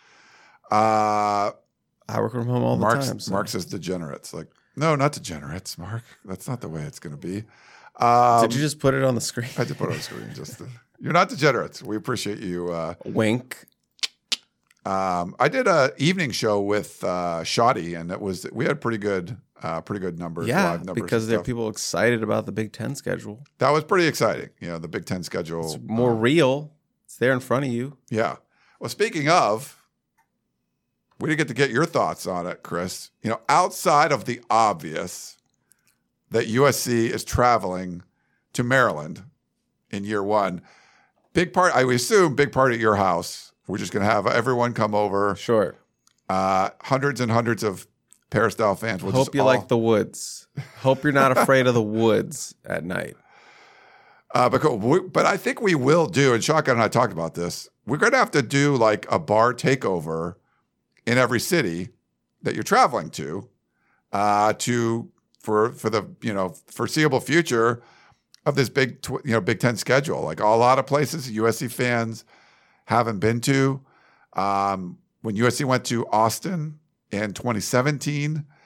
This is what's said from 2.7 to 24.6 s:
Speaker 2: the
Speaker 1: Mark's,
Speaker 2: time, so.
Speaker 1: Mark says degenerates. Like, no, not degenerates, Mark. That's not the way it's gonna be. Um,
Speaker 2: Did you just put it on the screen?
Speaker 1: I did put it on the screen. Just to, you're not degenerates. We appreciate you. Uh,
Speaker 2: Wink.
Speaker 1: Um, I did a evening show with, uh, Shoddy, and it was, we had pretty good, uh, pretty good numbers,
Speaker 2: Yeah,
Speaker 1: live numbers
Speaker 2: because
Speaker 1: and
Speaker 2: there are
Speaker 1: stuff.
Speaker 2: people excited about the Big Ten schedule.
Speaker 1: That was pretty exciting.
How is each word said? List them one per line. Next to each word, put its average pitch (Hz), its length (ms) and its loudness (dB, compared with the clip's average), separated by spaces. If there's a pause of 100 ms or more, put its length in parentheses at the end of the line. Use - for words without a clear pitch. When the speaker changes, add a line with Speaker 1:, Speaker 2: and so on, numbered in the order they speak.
Speaker 2:
the 120 40 -2
Speaker 1:
Mark's, 120 280 0
Speaker 2:
time, 104 120 -6
so. - 120 -8
Speaker 1:
Mark 98 160 -2
says 98 160 -6
degenerates. 87 680 -8
Like, 82 160 -14 (280)
no, 151 200 0
not 143 160 2
degenerates, 78 640 -12
Mark. 113 260 -10 (220)
That's 95 240 -12
not 127 120 -8
the 90 80 -10
way 78 140 -8
it's 73 160 -12
gonna 73 180 -14
be. 92 280 -8 (520)
Um, 120 460 6
Speaker 2:
Did 117 120 2
you 139 60 -2
just 147 180 -2
put 135 160 2
it 135 100 0
on 131 100 2
the 117 60 0
screen? 123 380 -6
Speaker 1:
I 123 60 0
did 73 120 -6
put 90 120 -4
it 85 40 -4
on 80 60 -4
the 71 40 -10
screen. 55 320 -12
Just - 240 -14
to, - 100 -14 (320)
you're 143 120 -6
not 180 160 4
degenerates. 131 540 0
We 104 140 -6
appreciate 104 440 -6
you. 87 300 -6
Uh, 82 240 -6 (100)
Speaker 2:
Wink. 113 640 -2 (1200)
Speaker 1:
Um, 92 520 -2
I 131 100 4
did 254 200 -2
a 151 280 4
evening 165 340 0
show 104 300 0
with, 101 440 -4
uh, 87 400 -2
Shoddy, 104 500 0
and 85 160 -8
it 104 100 -8
was, 95 320 -6
we 120 120 -4
had - 160 -2
pretty 117 180 -2
good, 98 380 -4 (260)
uh, 82 180 -6
pretty 101 200 -8
good 90 180 -6
numbers, 85 280 -8
Speaker 2:
Yeah, 165 260 0
Speaker 1:
live 82 120 -6
numbers 92 180 -6
Speaker 2:
because 113 220 0
Speaker 1:
and 110 60 -6
Speaker 2:
there 117 80 2
are - 20 -4
Speaker 1:
stuff. 95 60 -10
Speaker 2:
people 117 220 -4
excited 110 540 0
about 110 240 -2
the 101 60 -8
Big 107 200 -6
Ten 123 220 -8
schedule. 107 500 -8 (140)
Speaker 1:
That 127 120 4
was 151 140 2
pretty 180 220 2
exciting. 113 440 0 (100)